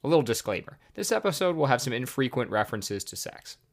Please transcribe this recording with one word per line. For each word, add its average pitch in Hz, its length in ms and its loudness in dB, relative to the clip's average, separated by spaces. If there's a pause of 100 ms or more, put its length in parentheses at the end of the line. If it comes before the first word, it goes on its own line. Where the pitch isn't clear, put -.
A 135 60 -4
little 156 160 6
disclaimer, - 560 -4 (140)
this 208 180 -2
episode 185 420 2
will 151 120 4
have 127 140 6
some 127 120 -2
infrequent 127 580 -2
references 104 540 -2
to - 100 -12
sex. - 420 -12 (160)